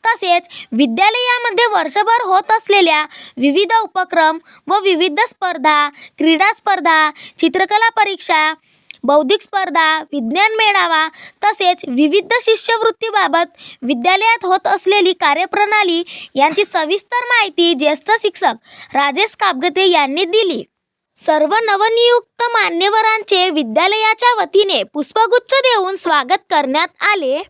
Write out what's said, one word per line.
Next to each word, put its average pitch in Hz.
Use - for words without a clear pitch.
तसेच 370
विद्यालयामध्ये 440
वर्षभर 415
होत 381
असलेल्या 370
विविध 294
उपक्रम 349
व 381
विविध 359
स्पर्धा, 311
क्रीडा 320
स्पर्धा, 320
चित्रकला 381
परीक्षा, 359
बौद्धिक 285
स्पर्धा, 320
विज्ञान 302
मेळावा 359
तसेच 392
विविध 302
शिष्यवृत्तीबाबत 440
विद्यालयात 381
होत 370
असलेली 370
कार्यप्रणाली 381
यांची 311
सविस्तर 392
माहिती 403
ज्येष्ठ 302
शिक्षक 349
राजेश 285
कापगते 359
यांनी 302
दिली. 359
सर्व 311
नवनियुक्त 466
मान्यवरांचे 415
विद्यालयाच्या 403
वतीने 359
पुष्पगुच्छ 453
देऊन 453
स्वागत 320
करण्यात 294
आले. 330